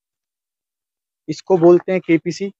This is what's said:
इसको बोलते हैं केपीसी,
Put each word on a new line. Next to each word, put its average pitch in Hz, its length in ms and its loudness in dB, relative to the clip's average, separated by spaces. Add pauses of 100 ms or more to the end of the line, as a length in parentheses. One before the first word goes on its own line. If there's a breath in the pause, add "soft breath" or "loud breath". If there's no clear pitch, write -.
(1300)
इसको 180 300 -4
बोलते 175 340 2
हैं 185 80 -2
केपीसी, 175 600 -4